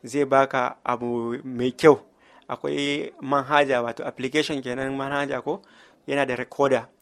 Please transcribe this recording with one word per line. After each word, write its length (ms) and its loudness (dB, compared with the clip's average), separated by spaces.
Zai 220 0
baka 600 2
abu 580 -4
mai 280 -4
kyau. 280 6
Akwai 640 -4
manhaja, 600 2
wato 240 -6
application 560 -4
kenan, 360 -6
manhaja 460 -4
ko, 180 -6
yana 200 0
da 80 -2
recorder 520 0